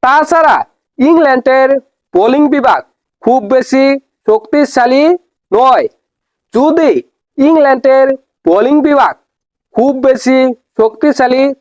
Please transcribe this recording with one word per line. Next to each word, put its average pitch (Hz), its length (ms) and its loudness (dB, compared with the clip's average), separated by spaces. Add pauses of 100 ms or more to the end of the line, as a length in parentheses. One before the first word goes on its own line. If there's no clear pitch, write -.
তাছাড়া 302 540 0 (420)
ইংল্যান্ডের 269 680 0 (440)
বোলিং 254 300 0 (100)
বিভাগ 147 280 0 (420)
খুব 247 160 0 (140)
বেশি 262 320 0 (400)
শক্তিশালী 262 760 0 (480)
নয়। 226 340 0 (680)
যদি 311 380 0 (460)
ইংল্যান্ডের 269 720 2 (380)
বোলিং 220 360 0
বিভাগ 269 320 0 (640)
খুব 262 180 0 (140)
বেশি 262 300 0 (400)
শক্তিশালী 254 680 0 (180)